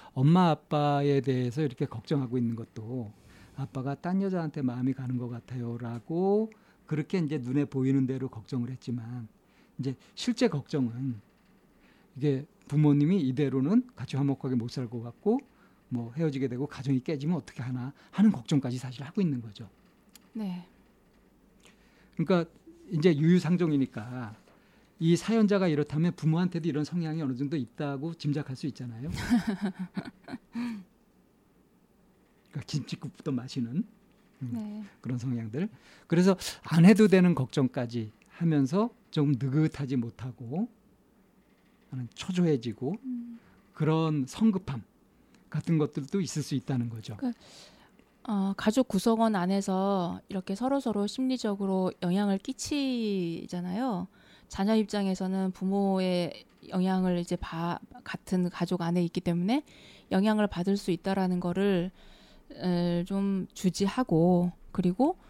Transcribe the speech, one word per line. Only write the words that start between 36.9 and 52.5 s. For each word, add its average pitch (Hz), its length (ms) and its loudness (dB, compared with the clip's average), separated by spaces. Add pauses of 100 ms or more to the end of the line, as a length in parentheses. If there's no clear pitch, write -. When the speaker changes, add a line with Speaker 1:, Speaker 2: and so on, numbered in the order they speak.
Speaker 1:
되는 180 280 6
걱정까지 120 760 -2 (160)
하면서 165 600 2 (220)
좀 147 260 2
느긋하지 139 600 0
못하고 123 680 -4 (1200)
하는 127 220 -8
초조해지고 147 880 0
Speaker 2:
음. 240 360 -10 (340)
Speaker 1:
그런 156 540 0
성급함 185 560 0 (640)
같은 156 280 0
것들도 147 440 -2
있을 147 220 -4
수 147 120 -4
있다는 123 340 -2
거죠. 110 280 -12
Speaker 2:
그, 247 140 -4 (920)
어, 196 320 0
가족 220 320 2
구성원 220 480 2
안에서 190 960 0
이렇게 190 260 -6
서로서로 240 520 -2
심리적으로 202 840 -2 (120)
영향을 196 340 2
끼치잖아요. 202 1700 -4 (400)